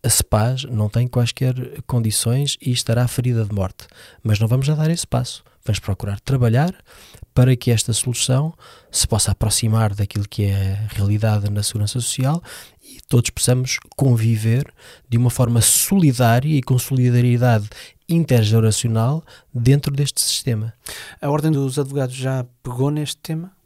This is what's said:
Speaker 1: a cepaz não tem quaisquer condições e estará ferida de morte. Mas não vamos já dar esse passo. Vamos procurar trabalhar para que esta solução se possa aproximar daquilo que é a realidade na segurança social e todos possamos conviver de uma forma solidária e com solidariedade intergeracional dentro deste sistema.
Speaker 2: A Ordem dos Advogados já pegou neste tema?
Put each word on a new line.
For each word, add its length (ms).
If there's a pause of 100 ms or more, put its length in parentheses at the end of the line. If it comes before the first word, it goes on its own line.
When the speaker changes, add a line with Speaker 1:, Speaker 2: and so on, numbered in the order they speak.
Speaker 1:
a 80
cepaz 540
não 260
tem 200
quaisquer 460 (340)
condições 760
e 80
estará 380
ferida 360
de 80
morte. 360 (340)
Mas 160
não 80
vamos 200
já 100
dar 140
esse 160
passo. 360 (220)
Vamos 160
procurar 400
trabalhar 520 (640)
para 220
que 160
esta 200
solução 640 (340)
se 180
possa 260
aproximar 640
daquilo 320
que 160
é 440
a 60
realidade 560
na 100
segurança 400
social 400 (400)
e 180 (100)
todos 220
possamos 500 (160)
conviver 680 (440)
de 100
uma 100
forma 320
solidária 960
e 60
com 160
solidariedade 880 (400)
intergeracional 1160 (280)
dentro 400
deste 300
sistema. 500 (480)
Speaker 2:
A 80
Ordem 220
dos 300
Advogados 340
já 320 (160)
pegou 300
neste 240
tema? 340 (160)